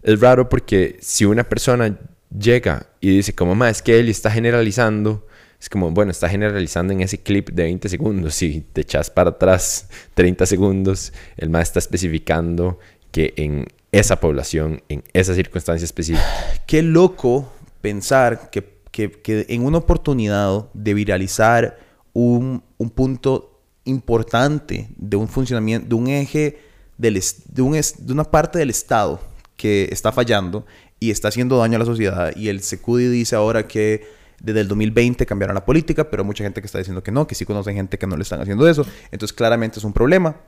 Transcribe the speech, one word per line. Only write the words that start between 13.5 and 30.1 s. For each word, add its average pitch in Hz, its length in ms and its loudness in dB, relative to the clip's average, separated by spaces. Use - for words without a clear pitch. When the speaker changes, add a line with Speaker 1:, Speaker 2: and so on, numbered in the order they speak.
Speaker 1:
esa 101 280 4
población, 78 720 -2
en 71 140 -10
esa 92 200 2
circunstancia 85 520 -2
específica. 80 380 0
Speaker 2:
<sighs> - 220 -2
Qué 156 160 4
loco 160 680 2
pensar 113 720 0
que, 101 120 -6
que, 107 200 -4
que 107 380 -4
en 120 160 -2
una 160 140 2
oportunidad 104 960 0
de 107 200 -2
viralizar 104 840 2
un, 120 480 0
un 113 140 -4
punto 131 580 -2
importante 117 1000 -2
de 101 200 -4
un 107 100 0
funcionamiento, 117 640 -2
de 117 60 0
un 120 120 0
eje 143 500 -2
del 113 200 0
est-, - 300 -6
de - 140 -4
un 139 140 2
est-, 151 240 -4
de 123 140 -8
una 151 100 0
parte 156 360 0
del 143 100 0
Estado 104 500 -2
que 104 340 0
está - 200 -2